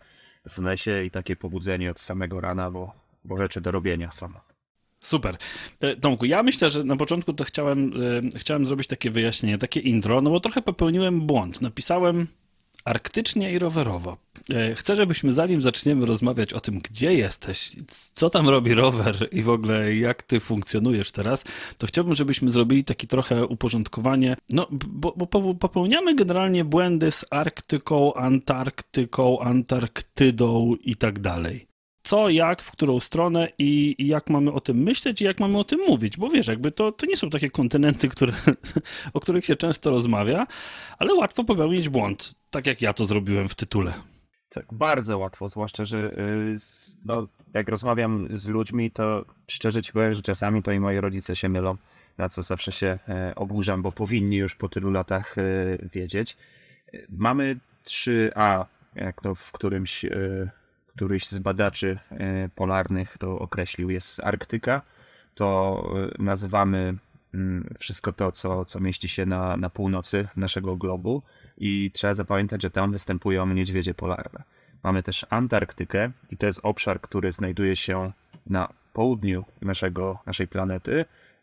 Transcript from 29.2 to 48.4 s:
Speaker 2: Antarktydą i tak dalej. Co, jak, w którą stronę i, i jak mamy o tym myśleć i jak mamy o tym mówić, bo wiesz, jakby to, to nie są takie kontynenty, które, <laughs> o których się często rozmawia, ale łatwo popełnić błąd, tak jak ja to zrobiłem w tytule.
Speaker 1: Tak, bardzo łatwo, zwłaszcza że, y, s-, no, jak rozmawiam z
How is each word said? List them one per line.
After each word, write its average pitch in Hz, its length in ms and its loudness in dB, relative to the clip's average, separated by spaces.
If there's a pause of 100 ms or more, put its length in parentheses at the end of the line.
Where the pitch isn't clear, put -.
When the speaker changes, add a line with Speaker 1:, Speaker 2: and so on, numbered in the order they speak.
Speaker 2:
Antarktydą 120 1400 2
i 120 120 -2
tak 101 240 0
dalej. 85 560 -4 (300)
Co, 208 240 4
jak, 165 320 4
w - 100 -14
którą 131 280 2
stronę 165 480 2 (100)
i, 147 400 4
i 139 100 0
jak 151 220 0
mamy 143 220 4
o 139 80 -2
tym 123 180 0
myśleć 214 440 0
i - 20 0
jak 190 160 0
mamy 202 180 2
o 208 60 2
tym 302 240 0
mówić, 113 300 4
bo 214 120 -2
wiesz, 285 180 4
jakby 120 240 0
to, 214 200 0
to - 140 -6
nie 196 120 0
są 175 120 -2
takie 147 200 0
kontynenty, 139 600 4
które, 123 240 2 (420)
<laughs> - 380 -6
o 143 60 0
których 180 260 0
się 151 100 4
często 160 340 0
rozmawia, 120 580 2 (500)
ale - 160 2
łatwo 247 300 2
popełnić 170 460 2
błąd, 104 460 -2 (140)
tak 139 180 -4
jak 127 140 -2
ja 107 120 2
to 110 120 2
zrobiłem 101 440 0
w - 60 -8
tytule. 95 380 -2 (560)
Speaker 1:
Tak, - 240 -12
bardzo 117 440 0
łatwo, 95 320 -6
zwłaszcza 107 360 -6
że, 110 120 -4 (220)
y, 107 360 -2
s-, - 500 -14
no, 113 220 -4 (260)
jak 107 160 -2
rozmawiam 110 600 0
z 101 160 -8